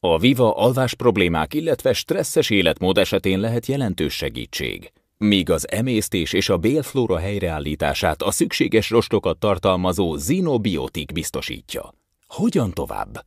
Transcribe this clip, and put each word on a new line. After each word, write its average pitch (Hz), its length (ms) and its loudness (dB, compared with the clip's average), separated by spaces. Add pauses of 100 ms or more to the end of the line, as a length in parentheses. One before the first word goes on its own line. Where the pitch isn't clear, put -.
A 85 160 4
Viva 123 380 4
alvás 123 380 2
problémák, 87 600 2
illetve 147 380 0
stresszes - 580 0
életmód 92 480 2
esetén 95 420 2
lehet 117 260 -2
jelentős 107 480 -2
segítség, 58 800 -8 (240)
míg 101 340 2
az 80 200 0
emésztés 107 640 -2
és - 160 0
a 95 80 2
bélflóra 117 640 0
helyreállítását 78 1040 -2
a 95 80 0
szükséges - 600 0
rostokat 107 480 0
tartalmazó 92 800 0
zinobiotik 98 960 -2
biztosítja. - 840 -8 (320)
Hogyan 151 460 0
tovább? 50 540 -8